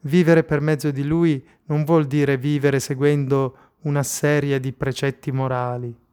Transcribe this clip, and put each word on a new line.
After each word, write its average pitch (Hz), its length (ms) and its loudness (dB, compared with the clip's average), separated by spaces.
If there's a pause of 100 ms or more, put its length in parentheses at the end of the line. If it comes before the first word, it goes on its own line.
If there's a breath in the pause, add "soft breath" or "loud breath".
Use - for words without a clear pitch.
Vivere 160 420 4
per 151 180 -2
mezzo 151 300 -2
di 139 120 -4
Lui 156 400 0 (220 soft breath)
non 151 180 -2
vuol 156 220 2
dire 139 320 0
vivere 139 420 0
seguendo 139 1000 -2
una 143 220 -2
serie 143 560 0
di 131 120 -6
precetti 135 600 -4
morali 123 640 -4 (180)